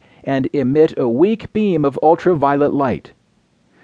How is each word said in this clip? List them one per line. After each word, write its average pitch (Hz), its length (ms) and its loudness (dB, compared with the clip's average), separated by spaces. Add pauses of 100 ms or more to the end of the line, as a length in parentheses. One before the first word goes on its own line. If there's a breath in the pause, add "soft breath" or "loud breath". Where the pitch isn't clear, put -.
(240 soft breath)
and 135 280 -4
emit 143 460 2
a 123 100 -2
weak 170 460 0
beam 185 320 0
of 135 160 -2
ultraviolet 143 720 2
light. 131 400 -4 (720 soft breath)